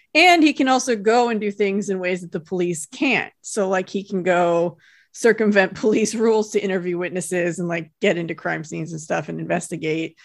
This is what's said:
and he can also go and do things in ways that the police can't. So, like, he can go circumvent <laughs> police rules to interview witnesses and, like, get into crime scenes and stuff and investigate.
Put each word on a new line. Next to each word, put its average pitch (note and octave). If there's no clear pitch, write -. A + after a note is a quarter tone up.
and F4
he D4
can C#4
also C4
go A3+
and G#3+
do G#3
things G3
in F#3+
ways F3+
that E3+
the F3+
police F3
can't. B3
So, G3
like, F#3
he G3
can G3
go E3+
circumvent G#3
<laughs> -
police G#3+
rules A3
to G#3+
interview F3+
witnesses F3
and, F3
like, E3
get F#3+
into E3+
crime D#3+
scenes E3
and D#3
stuff D3+
and E3
investigate. D#3+